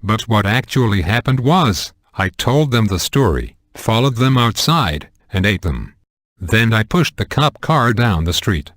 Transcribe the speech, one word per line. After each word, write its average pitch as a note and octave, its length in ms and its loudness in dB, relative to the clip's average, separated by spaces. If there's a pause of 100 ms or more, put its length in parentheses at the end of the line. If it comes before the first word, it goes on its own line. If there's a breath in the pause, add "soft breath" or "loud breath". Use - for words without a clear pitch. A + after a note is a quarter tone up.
But F#2+ 240 -2
what G#2+ 180 2
actually G#2+ 580 0
happened A#2+ 360 0
was, C3 540 0 (200)
I F#2+ 160 -2
told C#3 420 0
them A#2 160 2
the F#2+ 120 -2
story, D#2+ 560 0 (180)
followed A#2+ 420 0
them C3 220 2
outside, A#2 720 0 (220)
and F#2 140 0
ate G2+ 160 0
them. A#1+ 340 -6 (440)
Then A2 340 2
I A2 100 2
pushed D#3+ 340 -2
the - 80 -4
cop - 360 -2
car B2 320 2
down A2+ 300 0
the E2 100 -2
street. D#2+ 440 -4